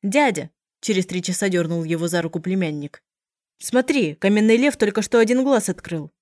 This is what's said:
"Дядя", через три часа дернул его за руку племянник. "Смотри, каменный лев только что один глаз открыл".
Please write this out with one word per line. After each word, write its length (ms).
"Дядя", 480
через 220
три 160
часа 260
дернул 340
его 260
за 120
руку 200
племянник. 640
"Смотри, 560
каменный 440
лев 180
только 240
что 180
один 240
глаз 280
открыл". 520